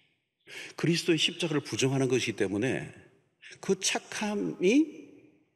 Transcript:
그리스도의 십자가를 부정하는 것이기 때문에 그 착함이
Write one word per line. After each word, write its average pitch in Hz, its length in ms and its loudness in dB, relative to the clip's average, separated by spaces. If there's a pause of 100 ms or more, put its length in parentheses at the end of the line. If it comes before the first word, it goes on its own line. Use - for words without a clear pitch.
(760)
그리스도의 165 420 2
십자가를 156 440 0
부정하는 135 460 0
것이기 120 280 0
때문에 101 560 -2 (680)
그 190 200 -2
착함이 208 1200 0 (520)